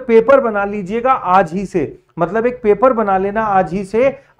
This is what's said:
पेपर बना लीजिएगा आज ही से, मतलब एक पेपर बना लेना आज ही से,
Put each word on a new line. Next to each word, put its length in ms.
पेपर 400
बना 240
लीजिएगा 480
आज 400
ही 140
से, 320
मतलब 280
एक 160
पेपर 300
बना 260
लेना 260
आज 280
ही 120
से, 340